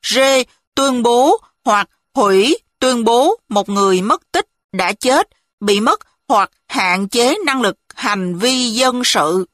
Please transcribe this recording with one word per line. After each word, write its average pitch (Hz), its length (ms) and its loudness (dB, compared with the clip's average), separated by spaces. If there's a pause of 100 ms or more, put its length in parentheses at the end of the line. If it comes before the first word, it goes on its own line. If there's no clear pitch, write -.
(140)
G. 247 40 0 (560)
Tuyên 269 280 -2
bố 247 380 2 (240)
hoặc 208 240 0 (260)
hủy 208 440 2 (200)
tuyên 254 260 0
bố 254 320 2 (120)
một 202 200 -2
người 196 340 2
mất 269 300 -4
tích, 349 140 -2 (260)
đã 185 200 -4
chết, 262 360 0 (320)
bị 202 200 0
mất 254 200 0 (280)
hoặc 208 220 0 (160)
hạn 190 420 -2
chế 247 280 0 (100)
năng 269 160 -2
lực - 140 -2 (180)
hành 185 440 -4
vi 247 320 -2
dân 247 340 -2
sự. 180 500 0